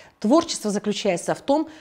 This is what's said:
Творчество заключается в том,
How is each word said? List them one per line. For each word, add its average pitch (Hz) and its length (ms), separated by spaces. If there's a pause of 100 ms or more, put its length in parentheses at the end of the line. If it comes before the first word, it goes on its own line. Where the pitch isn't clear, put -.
(200)
Творчество 214 520
заключается 196 600
в 156 60
том, 302 300 (120)